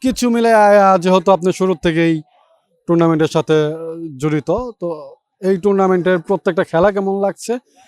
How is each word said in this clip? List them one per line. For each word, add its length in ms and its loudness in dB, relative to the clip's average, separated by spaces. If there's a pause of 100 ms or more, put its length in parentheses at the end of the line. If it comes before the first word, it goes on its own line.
কিছু 280 -2
মিলে, 240 2
আহ, 440 6
যেহেতু 340 2
আপনি 220 0
শুরুর 300 -2
থেকেই 380 0 (680)
টুর্নামেন্টের 400 2
সাথে, 260 -2
আহ, 640 -4
জড়িত, 340 -4 (280)
তো 360 -10 (260)
এই 160 0
টুর্নামেন্টের 600 0
প্রত্যেকটা 440 -2
খেলা 280 0
কেমন 300 -4
লাগছে 320 -6 (340)